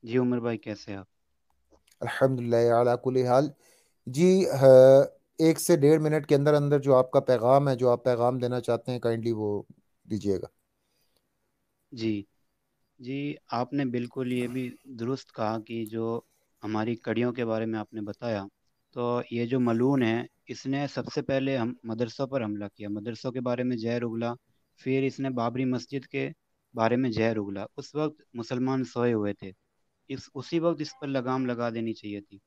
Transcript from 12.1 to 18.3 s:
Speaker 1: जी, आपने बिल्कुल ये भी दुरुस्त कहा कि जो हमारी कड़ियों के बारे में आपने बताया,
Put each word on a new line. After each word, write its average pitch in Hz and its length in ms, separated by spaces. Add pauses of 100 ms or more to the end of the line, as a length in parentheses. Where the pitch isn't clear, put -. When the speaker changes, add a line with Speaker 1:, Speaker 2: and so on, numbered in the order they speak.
Speaker 1:
जी, 139 380 (160)
आपने 123 340
बिल्कुल 123 460
ये 123 160
भी 127 200 (260)
दुरुस्त 120 360
कहा 110 300
कि 117 260
जो 113 180 (580)
हमारी 107 340
कड़ियों 120 360
के 123 120
बारे 113 200
में 110 140
आपने 107 240
बताया, 104 440 (480)